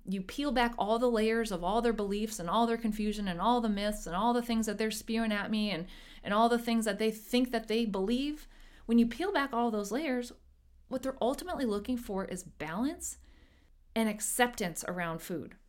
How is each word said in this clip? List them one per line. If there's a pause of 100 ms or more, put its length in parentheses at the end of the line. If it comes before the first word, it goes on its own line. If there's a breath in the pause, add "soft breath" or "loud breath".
you
peel
back
all
the
layers
of
all
their
beliefs
and
all
their
confusion
and
all
the
myths
and
all
the
things
that
they're
spewing
at
me
and, (380 loud breath)
and
all
the
things
that
they
think
that
they
believe, (380 loud breath)
when
you
peel
back
all
those
layers, (560)
what
they're
ultimately
looking
for
is
balance (760 soft breath)
and
acceptance
around
food (140)